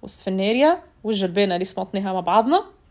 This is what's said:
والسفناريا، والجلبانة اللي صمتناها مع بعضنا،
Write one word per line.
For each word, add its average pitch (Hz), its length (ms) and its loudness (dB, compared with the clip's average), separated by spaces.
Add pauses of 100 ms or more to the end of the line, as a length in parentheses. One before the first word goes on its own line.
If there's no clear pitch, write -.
والسفناريا، 220 840 0 (200)
والجلبانة 196 500 0
اللي 180 120 -2
صمتناها 190 480 -6
مع 185 60 -2
بعضنا، 226 460 2 (260)